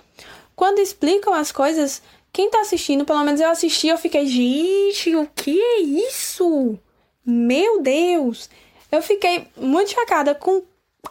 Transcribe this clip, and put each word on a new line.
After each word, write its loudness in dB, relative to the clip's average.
Quando 2
explicam 0
as -2
coisas, -2
quem 0
tá 2
assistindo, -2
pelo 0
menos 0
eu 2
assisti, 0
eu 2
fiquei, 0
"Gente, 0
o 0
que -2
é 2
isso? -2
Meu 0
Deus!" 0
Eu 0
fiquei 0
muito 0
chocada 0
com 0